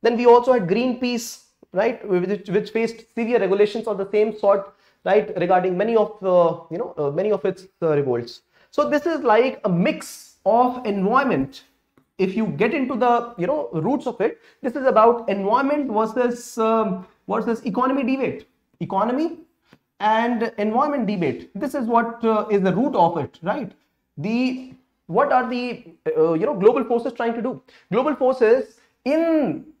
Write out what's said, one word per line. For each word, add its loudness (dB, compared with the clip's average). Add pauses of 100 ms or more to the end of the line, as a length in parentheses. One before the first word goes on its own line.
Then 2
we 2
also 8
had 0
Greenpeace, -2 (280)
right, -2
which, -2
which -2
faced -6
severe 0
regulations 2
of -4
the -6
same 2
sort, 0 (300)
right, 2
regarding 2
many 0
of 0
the, 2 (120)
you -6
know, -8
uh, -2
many -2
of -2
its, -4 (120)
uh, 2
revolts. -2 (300)
So 0
this 0
is -2
like 2
a 0
mix -4
of 2
environment. 0 (560)
If 0
you -2
get 0
into -2
the, 0
you -2
know, -4
roots -2
of -8
it, -2 (200)
this -6
is -6
about 4
environment 0
versus, -2
um, 0 (220)
versus -4
economy -2
debate. -4 (320)
Economy -2 (640)
and 0
environment 0
debate. -2
This -6
is -4
what, 0
uh, 0
is 2
the 2
root 0
of 2
it, -8
right? -6 (460)
The, -4 (320)
what 0
are 2
the, -6 (320)
uh, 4
you 0
know, -2
global 4
forces -2
trying -4
to -6
do? -8 (300)
Global 0
forces 2 (240)
in 0 (160)